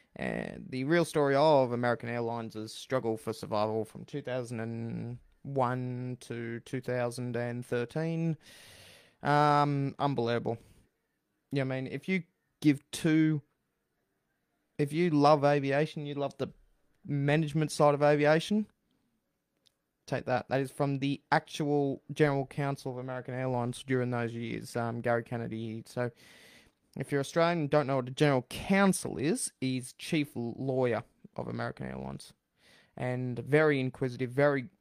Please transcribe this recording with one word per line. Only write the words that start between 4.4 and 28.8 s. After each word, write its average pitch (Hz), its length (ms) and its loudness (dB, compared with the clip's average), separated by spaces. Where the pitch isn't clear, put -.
and 117 600 -8
one 127 800 -2
to 117 400 -8
two 127 200 -6
thousand 123 540 -4
and 120 300 -4
thirteen. 160 720 -2
Um, 143 760 4
unbelievable. 120 580 0
You 139 120 0
know 131 40 -2
what 131 80 -2
I 131 60 -4
mean? 131 100 -8
If - 160 -8
you 185 160 0
give 147 300 2
two, 156 500 2
if 147 160 -2
you 175 160 2
love 147 340 6
aviation, 147 640 2
you 143 100 -8
love 139 220 -4
the - 100 -4
management 147 640 2
side 147 220 6
of 143 80 0
aviation, 151 680 4
take - 180 -4
that. 123 240 -2
That 135 120 0
is 135 100 -4
from 139 280 0
the 139 220 -2
actual 147 720 0
General 139 320 2
Counsel 139 480 -6
of 123 60 -8
American 127 340 -8
Airlines 127 500 -2
during 127 280 0
those 120 200 -2
years, 117 440 -8
um, 117 260 -2
Gary 117 220 2
Kennedy. 113 600 -8
So 123 260 -4
if 143 140 -6
you're 143 80 2
Australian 170 400 0
and 147 100 -2
don't 147 180 4
know 135 100 0
what 127 100 -2
a 131 40 -10
General 139 320 4
Counsel - 760 2